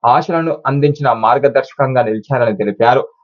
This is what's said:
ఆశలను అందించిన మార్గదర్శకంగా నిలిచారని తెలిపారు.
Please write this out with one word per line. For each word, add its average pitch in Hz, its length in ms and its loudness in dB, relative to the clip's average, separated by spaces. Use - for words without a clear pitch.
ఆశలను 165 600 0
అందించిన 143 460 0
మార్గదర్శకంగా 127 880 0
నిలిచారని 110 540 -2
తెలిపారు. 110 520 0